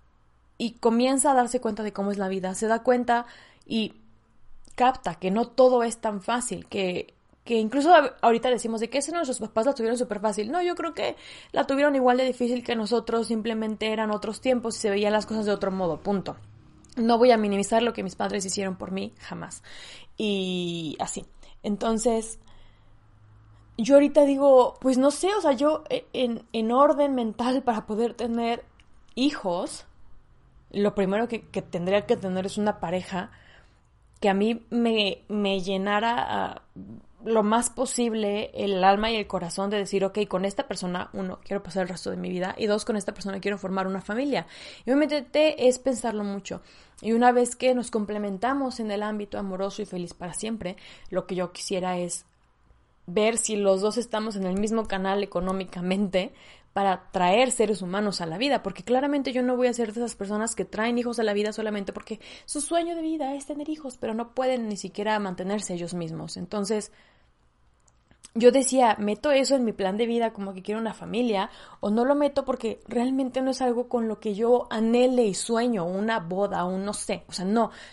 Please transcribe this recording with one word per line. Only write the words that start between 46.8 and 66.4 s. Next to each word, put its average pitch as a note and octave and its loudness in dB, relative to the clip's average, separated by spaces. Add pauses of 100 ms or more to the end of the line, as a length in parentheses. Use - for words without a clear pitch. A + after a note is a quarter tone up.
Y A3 -2
una A#3+ 6
vez B3 2
que B3+ 2
nos A#3+ -4
complementamos G#3+ -4
en G#3+ -4
el G3+ -4
ámbito G#3 -6
amoroso G3 -6
y G3 -8
feliz F3+ -8
para F3 -10
siempre, G#3 -6 (340)
lo F3+ -2
que F#3+ -6
yo F3+ -2
quisiera F3+ -4
es F3 -6 (800)
ver G#3+ 0
si A3 -2
los G3 4
dos G#3 0
estamos G#3+ -4
en F#3+ -4
el F#3 0
mismo G#3+ 0
canal G3 0
económicamente F#3 -2 (400)
para G3 0
traer G3 4
seres G#3 0
humanos F#3+ -2
a E3+ -6
la D#3+ -6
vida, B3+ 0
porque - -8
claramente C4+ 0
yo B3 0
no B3 0
voy B3 2
a A#3+ 2
ser A#3 -2
de A3+ -6
esas A#3 -6
personas G#3 -4
que F#3+ -4
traen A#3 -2
hijos A#3+ -2
a A#3 0
la G#3 0
vida G#3 0
solamente G#3 -6
porque - -10 (260)
su D4 -6
sueño E4+ -2
de E4 -6
vida D#4 -4
es C#4 -10
tener D4 -8
hijos, D4+ -8
pero A3+ -4
no A#3 -6
pueden B3+ -2
ni G#3 -4
siquiera G3+ -2
mantenerse F#3+ -4
ellos E3+ -6
mismos. E3 -8
Entonces, G3+ -4 (1400)